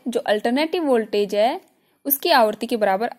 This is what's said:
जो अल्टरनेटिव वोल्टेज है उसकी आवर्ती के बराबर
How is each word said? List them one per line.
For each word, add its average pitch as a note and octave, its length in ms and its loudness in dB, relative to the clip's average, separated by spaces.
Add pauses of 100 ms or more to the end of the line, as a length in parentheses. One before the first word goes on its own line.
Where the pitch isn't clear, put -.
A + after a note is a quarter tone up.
जो A#3 140 -4
अल्टरनेटिव C#4+ 640 -2
वोल्टेज G#3 500 0
है B3 260 0 (460)
उसकी C#4+ 240 -2
आवर्ती A3+ 360 2
के A#3+ 100 -4
बराबर G3+ 420 0